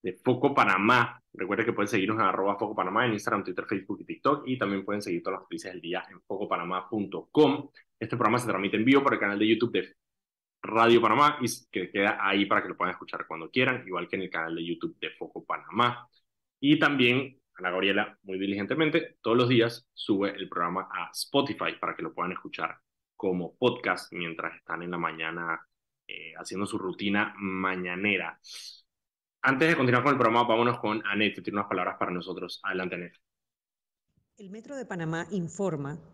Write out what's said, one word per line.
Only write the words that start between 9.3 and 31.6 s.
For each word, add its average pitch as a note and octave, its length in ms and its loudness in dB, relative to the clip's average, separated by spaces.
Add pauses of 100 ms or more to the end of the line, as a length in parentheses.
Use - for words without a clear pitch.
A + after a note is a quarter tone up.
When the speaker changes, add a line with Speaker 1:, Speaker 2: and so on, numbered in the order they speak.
Speaker 1:
de A2 100 4
YouTube A2+ 240 2
de - 220 -2 (680)
Radio A2+ 380 6
Panamá C#3 400 4
y B2+ 40 -2
s-, - 260 -6
que F#2 200 -4
queda G#2 300 0
ahí G2 260 2
para G#2 160 2
que F#2+ 60 -8
lo F2+ 80 -8
puedan F2+ 160 -2
escuchar - 360 -10
cuando D#2+ 220 -8
quieran, B2+ 360 0
igual F2 220 -6
que - 80 -4
en F#2+ 60 -4
el F2 80 -8
canal E2 260 -4
de E2 100 -6
YouTube E2 320 -6
de - 120 -8
Foco - 340 -14
Panamá. G2+ 640 -2 (520)
Y D3 200 4
también C3 560 2 (180)
Ana F#2 180 -4
Gabriela, G2 500 0
muy F#2+ 160 -6
diligentemente, G#2 840 -2
todos A#2 160 2
los B2 120 4
días A#2 440 2
sube G2 380 0
el F#2 180 -10
programa F2+ 440 -2
a F2 200 -6
Spotify G2+ 680 -2
para E2+ 160 -4
que F2 60 -8
lo E2 120 -8
puedan F2+ 160 -2
escuchar - 460 -8 (400)
como F2+ 400 -2
podcast - 560 0
mientras E2+ 440 -6
están E2+ 280 -8
en F2 80 -6
la F2 60 -4
mañana, E2 600 -4 (460)
eh, E2 320 -16
haciendo F#2+ 280 -6
su G#2 120 -6
rutina G2+ 580 -2
mañanera. F#2 1000 -2 (1040)
Antes C3+ 280 4
de E3 60 4
continuar B2 280 4
con C#3+ 80 6
el C3 60 2
programa, A#2 280 6
vámonos A#2+ 320 2
con A2 260 -2
Anet, G2+ 300 2
que F2+ 80 -14
tiene G2 160 -4
unas G2+ 100 -2